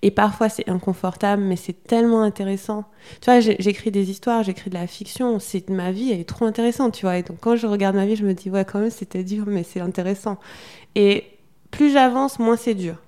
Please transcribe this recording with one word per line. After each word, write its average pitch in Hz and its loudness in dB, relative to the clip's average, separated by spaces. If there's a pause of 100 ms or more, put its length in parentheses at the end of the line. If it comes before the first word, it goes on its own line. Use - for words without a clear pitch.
Et 202 6
parfois, 208 2
c'est - -6
inconfortable, 190 -2
mais 185 0
c'est - -10
tellement 233 2
intéressant. 202 -4 (360)
Tu - 2
vois, 247 10
j'ai, 220 4
j'écris 202 0
des 196 0
histoires, 226 -2
j'écris 190 -6
de 180 -8
la 175 -6
fiction, 226 -4
c'est, 190 -8
ma 185 -2
vie, 233 -2
elle 196 0
est 170 -8
trop - -2
intéressante, 233 0
tu - -12
vois. 180 0
Et 180 -4
donc, 175 -10
quand 233 2
je 226 -2
regarde 196 0
ma 196 2
vie, 220 0
je 208 -4
me 196 2
dis, « 185 -10
Ouais, 190 0
quand 202 -6
même, 220 0
c'était 185 -8
dur, 208 -4
mais 202 -2
c'est - -8
intéressant. » 185 -4 (580)
Et 202 6 (480)
plus 294 4
j'avance, 269 4
moins 233 4
c'est 226 0
dur. 175 -6 (120)